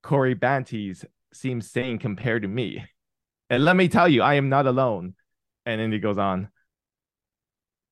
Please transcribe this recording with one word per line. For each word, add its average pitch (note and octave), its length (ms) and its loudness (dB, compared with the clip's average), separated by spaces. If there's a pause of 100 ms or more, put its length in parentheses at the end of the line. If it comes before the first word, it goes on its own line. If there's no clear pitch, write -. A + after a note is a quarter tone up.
Corybantes B2+ 1000 -2 (280)
seems B2 380 -6
sane B2 280 -4
compared A2 440 -4
to G2+ 60 -4
me. G#2+ 360 -6 (680)
And B2 140 2
let F3+ 120 4
me F#3 120 4
tell F3 200 4
you, B2+ 140 6
I C#3 120 4
am C#3 140 0
not C3+ 180 2
alone." A2+ 480 -2 (520)
And A2+ 140 -4
then A2 100 -2
he A2 80 -2
goes G2+ 200 -2
on. G2 300 -2 (1400)